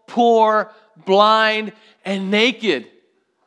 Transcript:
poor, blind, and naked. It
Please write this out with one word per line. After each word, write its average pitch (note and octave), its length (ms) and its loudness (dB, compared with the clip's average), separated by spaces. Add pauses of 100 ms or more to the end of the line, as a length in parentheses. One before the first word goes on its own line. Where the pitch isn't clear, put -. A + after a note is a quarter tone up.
poor, A3 640 0 (320)
blind, G#3+ 640 2 (320)
and G3 260 -8
naked. G#3 560 -2
It - 60 -20 (560)